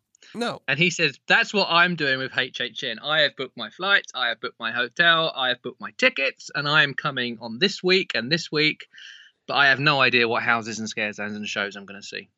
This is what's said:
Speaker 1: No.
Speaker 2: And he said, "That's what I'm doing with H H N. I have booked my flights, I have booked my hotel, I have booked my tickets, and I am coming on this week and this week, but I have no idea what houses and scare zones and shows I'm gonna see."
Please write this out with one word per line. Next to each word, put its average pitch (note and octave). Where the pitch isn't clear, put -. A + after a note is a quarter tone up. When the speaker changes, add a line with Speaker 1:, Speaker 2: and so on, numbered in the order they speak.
Speaker 1:
No. G#3+
Speaker 2:
And C3+
he F3+
said, D#3+
"That's A3
what G3
I'm E3+
doing C#3
with C3
H C3
H A#2+
N. A#2
I D3
have C#3+
booked C3
my A2
flights, F#3+
I B2
have A2+
booked -
my A2+
hotel, D#3+
I C3
have B2
booked -
my G#2
tickets, -
and D3
I D3+
am C#3
coming B2
on A#2
this G3
week F#3
and A#2+
this E3
week, D3+
but B2+
I C#3
have C3
no C#3+
idea A#2+
what A2+
houses A2+
and A2
scare G#2+
zones G#2
and G#2
shows G2+
I'm G2+
gonna G2
see." G2